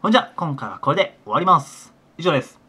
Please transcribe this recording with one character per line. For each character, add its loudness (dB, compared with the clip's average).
ほ 0
ん 4
じ 6
ゃ、 -4
今 -4
回 -10
は -14
こ -2
れ 0
で -2
終 -8
わ 2
り -2
ま 6
す。 -12
以 -10
上 2
で 0
す。 -18